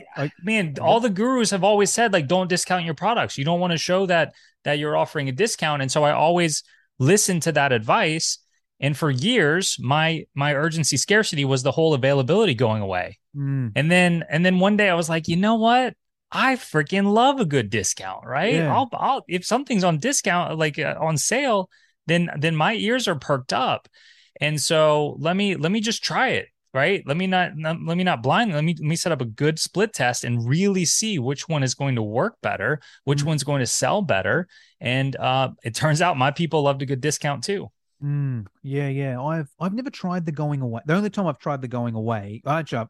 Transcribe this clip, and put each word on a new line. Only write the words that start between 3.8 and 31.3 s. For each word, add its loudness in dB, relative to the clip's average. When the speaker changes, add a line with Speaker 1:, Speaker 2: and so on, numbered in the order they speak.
Speaker 2:
that, 2
that 0
you're -2
offering -2
a -2
discount." -2
And -2
so 2
I 4
always 2
listened 4
to 0
that 4
advice. 0
And -2
for 0
years, 0
my, 0
my 0
urgency 0
scarcity 2
was 0
the 2
whole 2
availability 2
going 0
away. -4
Speaker 1:
Mm. -4
Speaker 2:
And 0
then, 4
and 2
then 4
one 4
day 4
I 2
was 0
like, -2
"You 2
know 4
what? 2
I 2
freaking 0
love 4
a 2
good 0
discount, -4
right? 0
Speaker 1:
Yeah. 2
Speaker 2:
I'll, 2
I'll, -2
if -4
something's 0
on 2
discount, 0
like, -2
uh, -2
on 0
sale, 0
then, 2
then 0
my 2
ears 0
are 0
perked -4
up. -2
And -2
so 2
let 0
me, 0
let 0
me 0
just -4
try 0
it, -4
right? 2
Let 0
me -2
not, 0
not, -6
let -2
me 0
not 0
blind, 2
let 0
me, 0
let -8
me 0
set 0
up -2
a -4
good -2
split -2
test 0
and -2
really 2
see 0
which -4